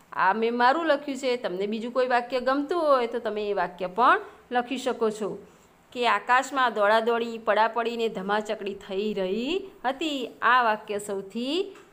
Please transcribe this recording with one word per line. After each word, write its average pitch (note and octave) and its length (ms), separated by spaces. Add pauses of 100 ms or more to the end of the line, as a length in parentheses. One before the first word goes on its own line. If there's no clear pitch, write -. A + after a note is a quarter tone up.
(140)
આ F#3 200
મેં A3+ 200
મારું C4 320
લખ્યું C#4+ 320
છે, B3 200
તમને G3 300
બીજું A3+ 240
કોઈ B3+ 160
વાક્ય B3 320
ગમતું C#4+ 420
હોય C4 260
તો A#3 120
તમે G#3+ 300
એ G3 40
વાક્ય F#3 340
પણ B3+ 340 (300)
લખી B3 260
શકો A#3 320
છો. G#3 280 (540)
કે A#3+ 160
આકાશમાં B3 680
દોડાદોડી, A3+ 640
પડાપડીને A3+ 720
ધમાચકડી G3+ 640
થઈ G3+ 400
રહી A3+ 580 (140)
હતી. C4+ 440 (120)
આ B3 220
વાક્ય G#3+ 360
સૌથી A#3 760 (180)